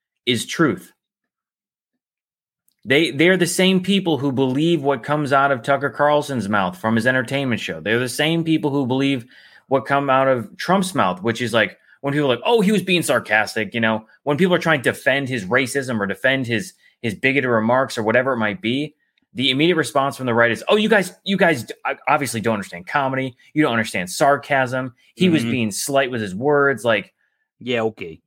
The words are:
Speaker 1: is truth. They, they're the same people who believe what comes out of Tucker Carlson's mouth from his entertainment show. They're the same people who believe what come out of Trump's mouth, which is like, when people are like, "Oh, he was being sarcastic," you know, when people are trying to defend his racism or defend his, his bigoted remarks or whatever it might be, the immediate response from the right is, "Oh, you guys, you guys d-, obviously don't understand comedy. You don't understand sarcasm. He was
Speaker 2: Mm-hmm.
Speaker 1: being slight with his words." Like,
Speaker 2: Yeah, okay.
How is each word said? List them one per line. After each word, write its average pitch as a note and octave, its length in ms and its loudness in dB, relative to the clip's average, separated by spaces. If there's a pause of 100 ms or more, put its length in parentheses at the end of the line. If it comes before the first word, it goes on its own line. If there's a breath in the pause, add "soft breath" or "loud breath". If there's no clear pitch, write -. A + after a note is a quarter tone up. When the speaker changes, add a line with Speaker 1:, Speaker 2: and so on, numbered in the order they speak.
(260)
Speaker 1:
is A#2 200 0
truth. C3 460 0 (1900)
They, C#3 260 2
they're E3+ 260 4
the F3+ 80 0
same F#3 380 2
people F#3 340 0
who C3+ 140 -2
believe C3+ 500 0
what C3+ 220 -2
comes C#3+ 300 -2
out C#3 180 4
of B2 100 -2
Tucker C#3 280 0
Carlson's C#3+ 580 0
mouth F#2+ 300 0
from A2 180 0
his A2+ 100 0
entertainment B2+ 540 -2
show. D#2+ 220 -8
They're A2 180 0
the B2+ 80 -2
same D#3+ 380 0
people D3+ 260 0
who C3+ 160 -2
believe C3+ 380 0 (420 soft breath)
what C3 180 0
come C#3+ 240 0
out C3+ 200 2
of A#2+ 260 -2
Trump's - 400 -2
mouth, F#2 260 0
which A2+ 200 -2
is A#2 120 -4
like, G#2+ 240 0 (240 soft breath)
when C#3 120 -4
people C#3+ 180 2
are A#2 40 0
like, A#2 100 -6
"Oh, A#3 160 4
he G3 100 2
was G3+ 100 2
being F3+ 220 0
sarcastic," G#2+ 720 0
you A#2 80 -2
know, A2 240 0 (180 soft breath)
when C#3+ 140 0
people F3+ 180 2
are E3 40 2
trying D#3 220 0
to B2+ 100 0
defend C3+ 360 -2
his B2 160 -4
racism B2 560 -2
or G2+ 80 -2
defend C3 400 -2
his, A2 260 -4 (280 soft breath)
his A2 120 -4
bigoted C3 360 0
remarks A#2+ 480 0
or A2+ 60 -2
whatever B2 280 2
it B2 60 -2
might G#2 240 -4
be, C3+ 340 -4 (380)
the C3 180 0
immediate D#3+ 240 2
response C#3 400 0
from B2+ 100 -8
the A#2+ 80 0
right A#2 160 4
is, A2 200 -4
"Oh, G#3 80 4
you G#3+ 100 0
guys, G3+ 260 0 (120)
you F#3+ 100 -2
guys E3 300 2
d-, - 80 -12 (340)
obviously C#3+ 320 0
don't G2+ 140 0
understand F#2+ 340 -8
comedy. C3 480 -2 (180 soft breath)
You D3+ 100 2
don't B2+ 100 2
understand G#2+ 360 -2
sarcasm. C3 840 0 (200 soft breath)
He F#3 120 2
was D#3 140 4
Speaker 2:
Mm-hmm. A#2 100 -2
Speaker 1:
being A#2 200 -2
slight C3+ 400 0
with A#2+ 100 -4
his F#2+ 120 -4
words." C#3 520 0
Like, G#2+ 280 0 (460)
Speaker 2:
Yeah, A#2+ 220 -2
okay. F#2+ 460 -6